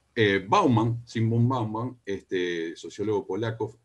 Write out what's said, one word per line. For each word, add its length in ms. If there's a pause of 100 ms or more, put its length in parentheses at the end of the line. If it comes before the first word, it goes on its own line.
(160)
eh, 300
Bauman, 600
Zygmunt 400
Bauman, 580
este, 720
sociólogo 500
polaco 600